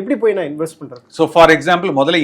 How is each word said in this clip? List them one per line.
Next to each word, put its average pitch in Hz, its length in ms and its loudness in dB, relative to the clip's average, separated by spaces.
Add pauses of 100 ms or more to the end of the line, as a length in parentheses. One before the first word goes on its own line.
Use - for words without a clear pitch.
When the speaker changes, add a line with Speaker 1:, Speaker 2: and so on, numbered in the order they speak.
Speaker 1:
எப்படி 240 220 -4
போய் 214 160 0
நான் 165 140 -6
இன்வெஸ்ட் 156 280 -10
பண்றது? 123 220 -18 (160)
Speaker 2:
So 160 80 2 (100)
for 165 100 8 (100)
example 175 440 -2
முதல்ல 165 240 0